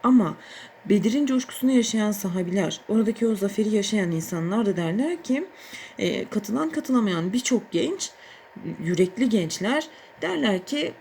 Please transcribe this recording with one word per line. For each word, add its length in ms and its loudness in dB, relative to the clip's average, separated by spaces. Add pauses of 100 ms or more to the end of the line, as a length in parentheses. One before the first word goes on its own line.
Ama 340 6 (480)
Bedir'in 420 4
coşkusunu 440 0
yaşayan 420 2
sahabiler, 760 -2
oradaki 380 2
o 80 2
zaferi 340 0
yaşayan 420 0
insanlar 560 -2
da 100 0
derler 460 -2
ki, 240 -2 (520)
e, 300 -2
katılan 420 -2
katılamayan 600 0
birçok 380 0
genç, 400 -2 (680)
yürekli 480 2
gençler 600 0 (340)
derler 440 0
ki 340 -4